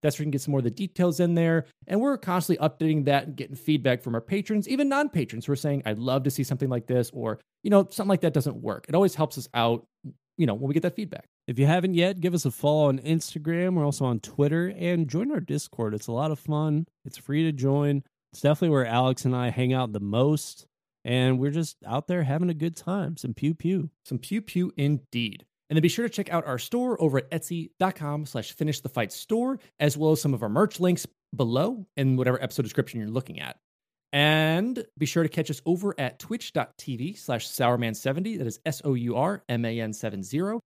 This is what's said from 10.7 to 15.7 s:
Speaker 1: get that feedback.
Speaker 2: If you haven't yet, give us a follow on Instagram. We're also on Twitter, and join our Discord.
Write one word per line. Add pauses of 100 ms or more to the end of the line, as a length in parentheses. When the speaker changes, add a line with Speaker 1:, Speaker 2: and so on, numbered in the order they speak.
Speaker 1:
get
that
feedback. (200)
Speaker 2:
If
you
haven't
yet,
give
us
a
follow
on
Instagram.
We're
also
on
Twitter, (100)
and
join
our
Discord.